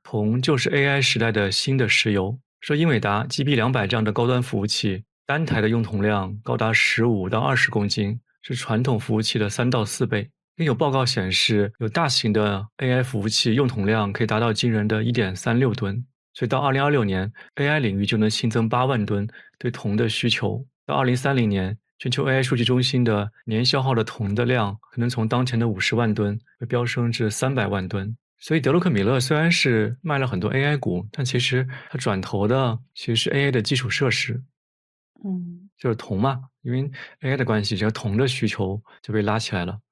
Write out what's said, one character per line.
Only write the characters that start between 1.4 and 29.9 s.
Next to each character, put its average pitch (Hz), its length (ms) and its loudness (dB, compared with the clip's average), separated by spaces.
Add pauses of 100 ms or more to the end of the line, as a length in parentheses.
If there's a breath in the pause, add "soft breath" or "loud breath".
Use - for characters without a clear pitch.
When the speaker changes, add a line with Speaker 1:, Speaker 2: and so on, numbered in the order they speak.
Speaker 1:
新 135 260 0
的 123 120 2
石 - 240 2
油。 101 260 0 (220)
说 147 160 -2
英 160 100 2
伟 127 140 4
达、 104 260 0
G 135 160 -4
B 139 140 2
两 117 160 2
百 117 120 2
这 120 120 0
样 110 80 2
的 107 80 0
高 120 160 2
端 123 120 2
服 113 200 -2
务 101 40 0
器， 104 380 -2 (240)
单 151 180 0
台 113 160 0
的 107 80 2
用 117 140 2
铜 107 180 -4
量 101 440 0
高 120 120 -2
达 110 160 0
十 - 340 2
五 98 220 0
到 107 120 0
二 135 160 0
十 - 120 2
公 104 200 0
斤， 107 320 -2 (220)
是 - 120 -8
传 117 260 -2
统 123 200 0
服 113 120 -4
务 110 80 2
器 107 200 -2
的 101 100 0
三 120 180 0
到 123 160 2
四 113 220 -2
倍。 107 240 -4 (260)
更 165 80 -2
有 143 80 2
报 147 160 2
告 135 160 2
显 92 280 0
示， 104 480 2
有 117 80 -2
大 165 200 0
型 117 240 0
的 104 320 0 (120)
A 127 160 0
I 127 100 2
服 123 160 -4
务 104 100 -2
器 110 260 0
用 135 120 2
铜 107 200 -2
量 104 260 2
可 104 100 -4
以 113 60 2
达 110 100 0
到 117 140 2
惊 117 180 0
人 107 160 2
的 107 160 0
一 117 80 0
点 104 240 0
三 117 240 0
六 123 160 2
吨。 104 320 -4 (260)
所 - 140 -4
以 - 20 -4
到 131 120 0
二 143 100 0
零 135 100 2
二 143 120 2
六 135 100 2
年 98 300 -2 (240 loud breath)
，A 139 100 0
I 151 140 2
领 101 180 0
域 101 80 0
就 113 100 0
能 107 140 4
新 - 180 -2
增 113 200 2
八 123 160 2
万 127 200 0
吨 101 220 -2 (320 loud breath)
对 127 100 -4
铜 104 280 -4
的 117 120 2
需 117 220 0
求。 104 340 -2 (220)
到 147 80 -2
二 139 100 2
零 127 120 2
三 135 200 0
零 117 120 4
年， 98 280 0 (220)
全 - 100 -6
球 - 200 0
A 131 80 2
I 131 80 2
数 131 100 0
据 120 80 2
中 123 180 4
心 127 220 2
的 107 300 2 (140 soft breath)
年 113 180 0
消 135 180 2
耗 131 140 2
的 113 80 2
铜 101 280 -4
的 117 120 0
量， 110 340 0 (140)
可 - 80 -4
能 120 100 0
从 113 160 -2
当 123 180 2
前 123 140 -2
的 117 80 2
五 104 140 -2
十 - 160 0
万 113 180 2
吨 104 240 0 (220 soft breath)
会 120 80 -6
飙 120 180 0
升 120 240 0
至 117 180 0
三 131 240 -2
百 117 140 0
万 95 220 -2
吨。 101 280 -6 (240)
所 - 140 -2
以 160 60 2
德 131 120 2
鲁 165 60 4
克 180 120 2
米 104 120 2
勒 123 160 2
虽 131 160 0
然 160 160 4
是 117 520 2